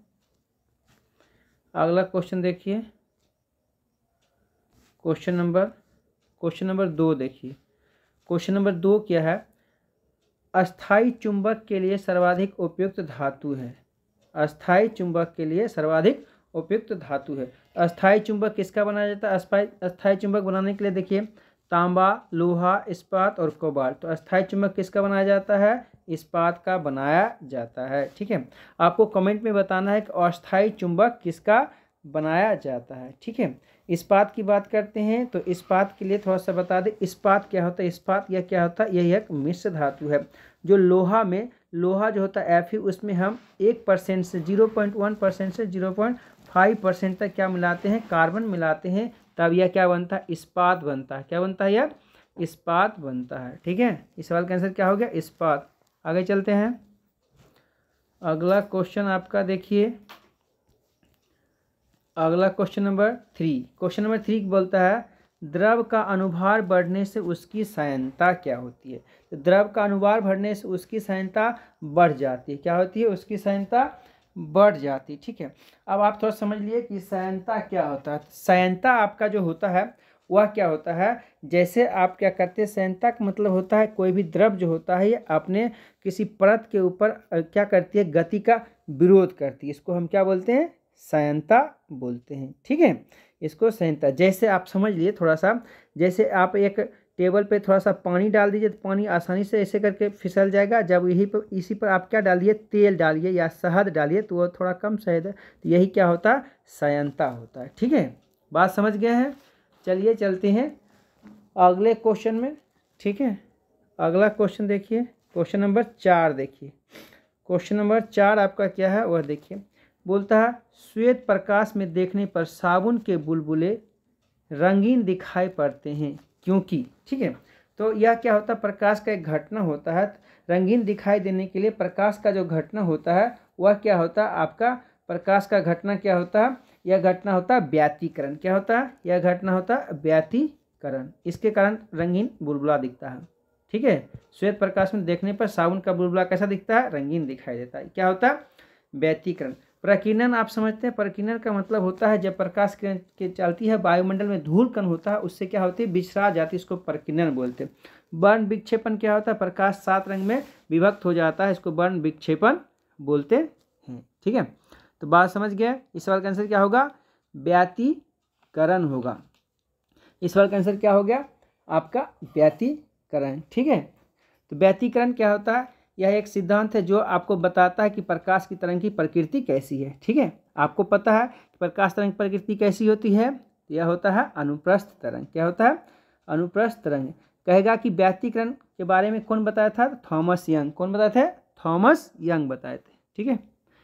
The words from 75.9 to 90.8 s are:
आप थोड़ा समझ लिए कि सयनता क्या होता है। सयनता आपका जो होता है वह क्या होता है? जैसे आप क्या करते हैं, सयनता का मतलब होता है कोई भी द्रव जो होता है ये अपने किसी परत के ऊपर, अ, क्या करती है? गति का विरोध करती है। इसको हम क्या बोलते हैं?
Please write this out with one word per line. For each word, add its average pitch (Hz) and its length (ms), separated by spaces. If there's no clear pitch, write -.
आप 208 220
थोड़ा 220 100
समझ 214 260
लिए 220 240
कि 202 180
सयनता 190 600
क्या 175 260
होता 143 260
है। 147 80
सयनता 185 600
आपका 214 360
जो 202 140
होता 165 280
है 185 220
वह 208 160
क्या 208 220
होता 156 260
है? 208 240
जैसे 175 400
आप 185 320
क्या 196 120
करते 185 320
हैं, 202 60
सयनता 190 420
का 233 140
मतलब 196 280
होता 190 260
है 214 100
कोई 190 240
भी 196 120
द्रव 190 320
जो 180 120
होता 165 280
है 196 120
ये 233 220
अपने 190 400
किसी 196 220
परत 214 460
के 202 80
ऊपर, 185 300
अ, - 300
क्या 185 260
करती 196 320
है? 202 80
गति 170 340
का 226 200
विरोध 180 440
करती 139 320
है। 143 40
इसको 147 220
हम 175 140
क्या 190 180
बोलते 190 280
हैं? 320 200